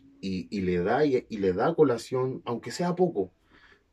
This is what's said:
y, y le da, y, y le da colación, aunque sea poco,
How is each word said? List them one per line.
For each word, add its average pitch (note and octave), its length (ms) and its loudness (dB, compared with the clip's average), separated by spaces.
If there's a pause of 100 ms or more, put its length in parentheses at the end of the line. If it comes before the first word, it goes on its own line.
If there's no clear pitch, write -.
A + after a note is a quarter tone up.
(200)
y, F#2+ 300 -6
y G#3 120 -4
le F2+ 160 2
da, C#3 260 2
y, B2+ 240 2
y A2+ 80 -8
le G2 160 2
da E3 220 0
colación, B2+ 680 0
aunque A#2 280 -6
sea F3 240 -2
poco, G#2 360 0 (600)